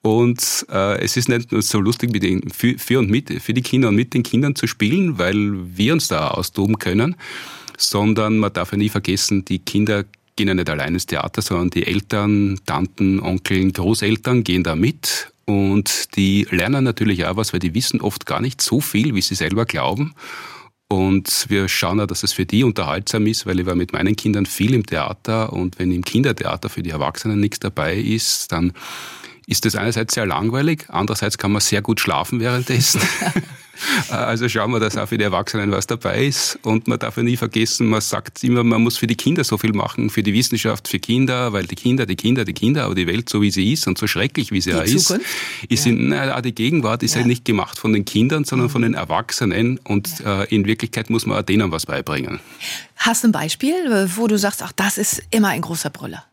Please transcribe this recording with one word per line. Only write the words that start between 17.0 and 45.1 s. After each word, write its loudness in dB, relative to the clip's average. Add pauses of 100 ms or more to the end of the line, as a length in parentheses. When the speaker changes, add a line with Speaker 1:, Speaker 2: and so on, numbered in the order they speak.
Speaker 1:
auch -2
was, -2
weil 0
die -2
wissen 0
oft -4
gar -2
nicht -4
so 2
viel, 0
wie 2
sie -2
selber 0
glauben. -2 (720)
Und 2
wir 2
schauen 0
auch, 0
dass -4
es 0
für 0
die 2
unterhaltsam 0
ist, -2
weil 0
ich -2
war 0
mit 0
meinen 2
Kindern 0
viel 0
im 2
Theater -2
und -4
wenn 0
im -2
Kindertheater 0
für -8
die -6
Erwachsenen -2
nichts 0
dabei -2
ist, -2
dann 0 (720)
ist -2
das 2
einerseits -2
sehr 0
langweilig, 0
andererseits -2
kann 0
man 2
sehr 2
gut 0
schlafen 0
währenddessen. 0
<laughs> -2 (960)
Also -2
schauen 0
wir, 2
dass 0
auch -4
für -2
die 2
Erwachsenen 0
was 0
dabei 0
ist. -2
Und 0
man 0
darf -6
ja 0
nie 2
vergessen, 0
man 2
sagt -6
immer, 4
man 4
muss 0
für 0
die 0
Kinder 2
so 0
viel 0
machen, -2
für 0
die 2
Wissenschaft, 0
für -2
Kinder, 0
weil -2
die -8
Kinder, 2
die -2
Kinder, 2
die -4
Kinder, 2
aber -2
die 2
Welt -2
so 0
wie 4
sie 2
ist -2
und 0
so -2
schrecklich -2
wie 0
sie -2
Speaker 2:
Die 0
Speaker 1:
auch 0
ist, 2
Speaker 2:
Zukunft? 0 (440)